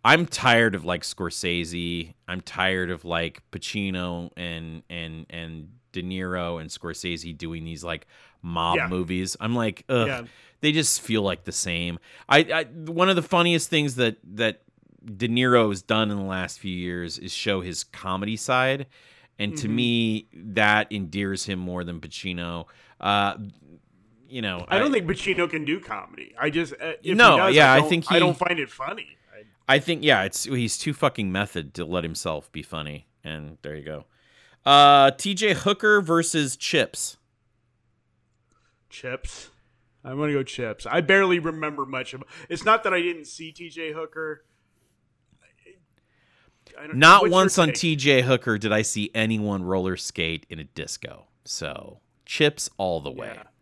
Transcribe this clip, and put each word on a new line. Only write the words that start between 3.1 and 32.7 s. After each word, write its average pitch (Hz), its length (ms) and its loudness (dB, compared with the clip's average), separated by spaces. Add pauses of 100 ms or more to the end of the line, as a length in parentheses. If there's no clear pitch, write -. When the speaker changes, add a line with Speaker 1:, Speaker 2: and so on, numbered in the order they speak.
Speaker 1:
Pacino 90 840 -6
and, 82 520 -12
and, 80 400 -12
and 82 400 -14 (220)
De 92 100 -10
Niro 90 580 -6
and 80 100 -14
Scorsese 82 680 -10
doing 82 280 -10
these, 82 180 -12
like, 82 240 -10 (340)
mob 85 360 -2
Speaker 2:
Yeah. 82 120 -2
Speaker 1:
movies. 92 500 -4
I'm 113 160 -4
like, 110 320 -4
"Ugh, 117 200 0
Speaker 2:
Yeah. 120 140 -6 (400)
Speaker 1:
they 151 120 2
just 156 280 0
feel 110 200 -2
like 95 240 -4
the - 80 -10
same." 85 460 -4 (280)
I, 143 120 6
I, 160 240 0
one 165 460 -2
of 190 60 4
the 170 60 2
funniest 170 480 2
things 147 260 2
that, 117 220 0 (180)
that 110 280 -2 (420)
De 113 240 -4
Niro 120 400 6
has 95 120 -2
done 110 300 0
in 101 60 -4
the 98 60 -4
last 92 360 -6
few 92 160 -6
years 87 440 -6
is 90 140 -12
show 98 280 -2
his 90 240 -8
comedy 98 500 -6
side, 131 520 -2 (520)
and 104 180 -4
to 123 100 -6
Speaker 2:
Mm-hmm. 110 80 -2
Speaker 1:
me, 117 580 0
that 104 580 2
endears 98 540 -6
him 95 140 -6
more 90 260 -8
than 85 160 -10
Pacino. 85 640 -8 (340)
Uh, 101 360 2 (920)
you 123 140 -10
know, 90 260 -6
Speaker 2:
I 190 120 2
don't 285 140 2
Speaker 1:
I 226 60 2
Speaker 2:
think 170 100 -4
Pacino 175 400 -2
can 156 140 -6
do 156 160 -4
comedy. - 580 -14
I 139 120 -2
just, 147 240 -4
uh, 160 280 -8
if 185 140 -2
Speaker 1:
No, 226 200 10
Speaker 2:
he - 20 6
does, 190 180 6
Speaker 1:
yeah, 143 160 10
Speaker 2:
I 131 60 10
Speaker 1:
I - 20 8
Speaker 2:
don't, 151 100 2
Speaker 1:
think 170 220 0
Speaker 2:
I 170 80 6
don't 175 140 4
Speaker 1:
he 180 120 -4
Speaker 2:
find 175 140 -2
it 135 100 -6
funny. 147 480 -12 (160)
I - 420 -2
Speaker 1:
I 143 40 4
think, 151 240 -4
yeah, 123 200 4
it's, - 200 -4
he's 120 340 -2
too 151 160 -6
fucking 110 380 -2
method 90 440 -4
to 85 100 -6
let 87 180 -2
himself 80 480 -8
be 78 120 -12
funny, 76 440 -12 (160)